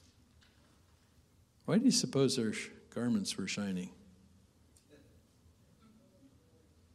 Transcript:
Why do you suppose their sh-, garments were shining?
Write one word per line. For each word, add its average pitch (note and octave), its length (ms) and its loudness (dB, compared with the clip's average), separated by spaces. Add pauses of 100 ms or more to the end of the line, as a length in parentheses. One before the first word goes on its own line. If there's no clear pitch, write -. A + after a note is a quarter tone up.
(1600)
Why E3+ 140 2
do - 60 2
you B3 80 6
suppose - 420 2
their A2 180 0
sh-, - 180 -8 (220)
garments A2+ 460 -2
were G2 80 -4
shining? G2+ 440 -4 (3000)